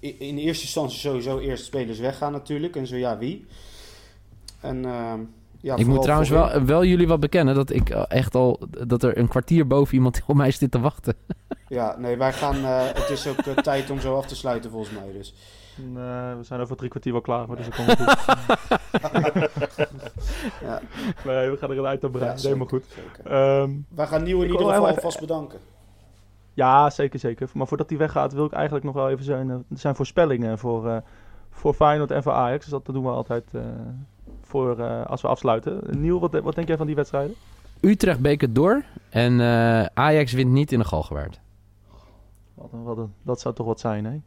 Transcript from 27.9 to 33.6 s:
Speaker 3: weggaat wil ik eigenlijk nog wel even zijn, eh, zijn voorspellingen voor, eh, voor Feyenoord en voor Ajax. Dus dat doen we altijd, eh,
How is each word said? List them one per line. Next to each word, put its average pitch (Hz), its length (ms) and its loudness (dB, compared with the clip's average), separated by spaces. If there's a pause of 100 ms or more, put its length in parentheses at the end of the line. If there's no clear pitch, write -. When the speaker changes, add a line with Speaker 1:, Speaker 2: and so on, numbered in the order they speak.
Speaker 3:
weggaat 139 340 0
wil 143 120 -2
ik 147 80 -4
eigenlijk 147 320 -4
nog 139 100 -6
wel 135 160 0
even 135 140 -4
zijn, 131 260 -4
eh, 127 60 -6 (180)
zijn 139 200 -2
voorspellingen 127 640 0
voor, 117 300 -4
eh, 113 80 -2 (540)
voor - 240 0
Feyenoord 147 360 4
en 139 120 -2
voor 135 100 0
Ajax. 123 320 0
Dus 147 80 -12
dat 131 220 -8
doen 131 100 -4
we 127 60 -2
altijd, 120 420 -4
eh, 120 80 -8 (840)